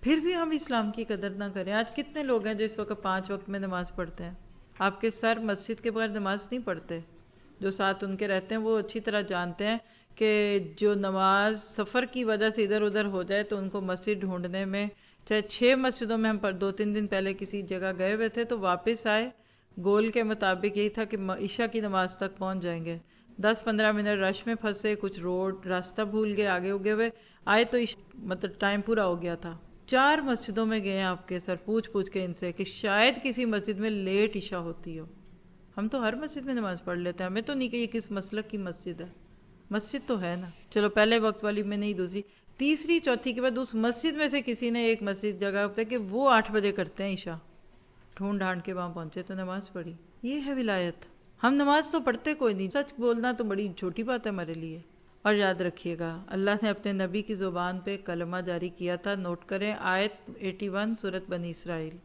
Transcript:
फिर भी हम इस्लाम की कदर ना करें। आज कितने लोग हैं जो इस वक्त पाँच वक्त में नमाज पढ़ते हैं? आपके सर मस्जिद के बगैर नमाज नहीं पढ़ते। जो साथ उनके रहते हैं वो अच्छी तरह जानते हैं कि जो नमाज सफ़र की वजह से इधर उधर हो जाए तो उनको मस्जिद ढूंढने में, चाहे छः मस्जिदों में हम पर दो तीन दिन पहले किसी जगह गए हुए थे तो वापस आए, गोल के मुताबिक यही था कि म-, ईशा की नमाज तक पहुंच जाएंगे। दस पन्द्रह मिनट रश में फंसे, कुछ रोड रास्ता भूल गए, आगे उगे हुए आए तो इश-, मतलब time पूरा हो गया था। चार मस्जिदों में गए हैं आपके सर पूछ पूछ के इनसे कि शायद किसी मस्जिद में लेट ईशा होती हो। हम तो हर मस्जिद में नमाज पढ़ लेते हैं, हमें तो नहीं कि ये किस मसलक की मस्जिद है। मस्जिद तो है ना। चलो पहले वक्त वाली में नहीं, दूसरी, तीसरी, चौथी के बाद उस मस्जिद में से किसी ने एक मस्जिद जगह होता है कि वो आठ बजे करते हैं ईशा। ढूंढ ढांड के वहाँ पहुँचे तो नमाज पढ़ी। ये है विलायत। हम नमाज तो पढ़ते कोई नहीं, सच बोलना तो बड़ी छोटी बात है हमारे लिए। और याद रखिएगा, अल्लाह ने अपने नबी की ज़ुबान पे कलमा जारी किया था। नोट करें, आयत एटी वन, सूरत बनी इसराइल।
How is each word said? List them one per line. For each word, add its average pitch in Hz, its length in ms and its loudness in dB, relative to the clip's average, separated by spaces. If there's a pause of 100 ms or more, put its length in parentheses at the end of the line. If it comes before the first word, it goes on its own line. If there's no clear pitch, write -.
फिर 302 160 4
भी 339 140 0
हम 330 200 0
इस्लाम 240 380 0
की 226 120 -6
कदर 202 320 -4
ना 202 140 -6
करें। 190 240 -4
आज 226 180 0
कितने 302 320 -6
लोग 233 240 2
हैं 214 100 -2
जो 214 80 0
इस 214 140 -4
वक्त 208 240 -4
पाँच 190 280 -2
वक्त 196 180 -6
में 196 100 -4
नमाज 180 320 -4
पढ़ते 175 320 -8
हैं? 175 140 -12 (440)
आपके 196 300 2
सर 226 280 2
मस्जिद 214 400 -2
के 233 120 -2
बगैर 220 180 0
नमाज 202 440 -2
नहीं 247 100 -6
पढ़ते। 165 400 -4 (580)
जो 190 100 0
साथ 196 320 0
उनके 196 240 -2
रहते 190 280 0
हैं 220 60 0
वो 220 160 4
अच्छी 214 220 -2
तरह 208 220 0
जानते 175 420 -2
हैं 220 160 0 (420)
कि 208 380 4 (200)
जो 208 160 6
नमाज 196 600 4
सफ़र 214 480 -2
की 247 180 -4
वजह 220 260 4
से 220 140 2
इधर 208 180 4
उधर 208 240 2
हो 196 180 -2
जाए 196 200 2
तो 208 140 -4
उनको 196 240 -4
मस्जिद 185 380 -2
ढूंढने 185 460 -2
में, 202 240 -2 (380)
चाहे 214 140 4
छः 240 340 6
मस्जिदों 254 420 0
में 220 120 4
हम 214 80 2
पर 196 160 0
दो 196 180 0
तीन 208 220 -2
दिन 208 140 0
पहले 196 260 0
किसी 196 280 -6
जगह 185 300 -4
गए 185 220 0
हुए 220 160 0
थे 226 160 -2
तो 240 120 -2
वापस 196 500 0
आए, 220 260 2 (460)
गोल 202 300 4
के 226 140 2
मुताबिक 202 540 2
यही 208 120 2
था 214 160 -2
कि 214 120 -4
म-, 190 220 -2
ईशा 202 280 0
की 226 140 -2
नमाज 190 380 0
तक 190 180 -4
पहुंच 190 200 -2
जाएंगे। 170 440 -4 (380)
दस 214 260 4
पन्द्रह 214 280 4
मिनट 208 280 2
रश 190 260 0
में 226 80 0
फंसे, 214 400 0
कुछ 196 240 -6
रोड 185 460 -2
रास्ता 185 400 -2
भूल 214 280 0
गए, 208 120 2
आगे 185 260 0
उगे 202 200 0
हुए 226 200 2 (360)
आए 214 180 6
तो 240 120 0
इश-, 233 200 0 (180)
मतलब 185 440 -6
time 202 220 2
पूरा 220 220 2
हो 180 140 2
गया 170 180 -4
था। 170 260 -10 (260)
चार 285 340 6
मस्जिदों 226 440 0
में 220 180 0
गए 196 80 0
हैं 190 140 0
आपके 180 340 -2
सर 180 160 -4
पूछ 220 320 -2
पूछ 196 220 -2
के 190 140 -2
इनसे 175 280 -4
कि 185 140 -4
शायद 214 520 4
किसी 247 280 -2
मस्जिद 208 320 0
में 214 120 -2
लेट 208 480 2
ईशा 190 200 -6
होती 165 400 -8
हो। 160 120 -12 (640)
हम 208 120 -2
तो 254 140 0
हर 220 140 2
मस्जिद 294 280 -6
में 269 100 -4
नमाज 196 280 -2
पढ़ 175 160 -4
लेते 175 260 -2
हैं, 185 80 -2
हमें 214 120 -2
तो 294 100 -4
नहीं 254 160 0
कि 240 80 -4
ये 233 100 0
किस 220 240 -4
मसलक 208 360 -6
की 214 100 -6
मस्जिद 175 440 -8
है। 175 140 -12 (560)
मस्जिद 214 360 -4
तो 247 80 2
है 180 260 -2
ना। 175 120 -12 (180)
चलो 214 180 4
पहले 214 300 6
वक्त 214 240 0
वाली 208 200 0
में 202 140 -2
नहीं, 208 180 0
दूसरी, 185 300 -4 (340)
तीसरी, 302 400 4
चौथी 254 340 0
के 240 80 -2
बाद 247 160 2
उस 254 180 -2
मस्जिद 240 400 2
में 302 140 2
से 277 120 0
किसी 233 300 -2
ने 233 180 2
एक 220 140 2
मस्जिद 196 360 -2
जगह 202 220 0
होता 202 200 -2
है 226 40 0
कि 240 120 -2
वो 220 300 2
आठ 220 240 6
बजे 202 200 2
करते 196 320 -4
हैं 196 80 -2
ईशा। 175 280 -6 (840)
ढूंढ 202 180 0
ढांड 185 220 -2
के 190 120 -6
वहाँ 180 200 -4
पहुँचे 165 300 -8
तो 190 120 -10
नमाज 190 340 -6
पढ़ी। 170 260 -10 (300)
ये 277 140 -2
है 277 160 -4
विलायत। 190 520 -2 (340)
हम 247 140 6
नमाज 285 360 4
तो 330 100 2
पढ़ते 247 340 0
कोई 254 180 2
नहीं, 190 180 -2
सच 285 280 0
बोलना 233 340 2
तो 240 120 -2
बड़ी 202 300 0
छोटी 190 300 -4
बात 240 220 -2
है 214 40 -2
हमारे 170 240 -4
लिए। 165 280 -10 (420)
और 208 100 6
याद 190 260 4
रखिएगा, 170 500 -2 (180)
अल्लाह 196 340 2
ने 220 60 4
अपने 202 260 -2
नबी 190 280 0
की 214 140 -4
ज़ुबान 180 480 -2
पे 196 180 -2
कलमा 175 400 -4
जारी 175 280 -2
किया 175 280 -4
था। 202 180 -2
नोट 175 280 -4
करें, 202 280 -2
आयत 202 680 -2
एटी 190 280 -4
वन, 202 260 0
सूरत 190 340 -6
बनी 170 200 -4
इसराइल। 165 560 -8